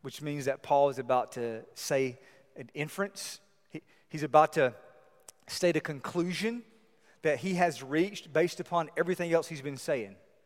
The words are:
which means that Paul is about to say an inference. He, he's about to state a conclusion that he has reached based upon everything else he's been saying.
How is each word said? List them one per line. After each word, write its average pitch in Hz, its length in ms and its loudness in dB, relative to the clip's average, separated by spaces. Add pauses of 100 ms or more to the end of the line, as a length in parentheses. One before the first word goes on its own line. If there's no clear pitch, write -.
which - 180 -12
means 147 240 -6
that 135 180 -2
Paul 143 280 4
is 123 80 -8
about 123 340 0
to 117 320 -4 (100)
say 135 440 -2 (380)
an 123 180 -16
inference. 180 680 -6 (300)
He, - 100 -12 (300)
he's 151 120 -6
about 151 320 6
to 127 200 4 (720)
state 170 300 2
a 156 40 2
conclusion 180 840 -4 (580)
that 147 160 2
he 180 160 -2
has 175 280 2
reached 160 480 -2
based 165 300 0
upon 170 380 -2
everything 170 340 0
else 165 140 4
he's 147 160 -10
been 139 160 -8
saying. 110 380 -4 (300)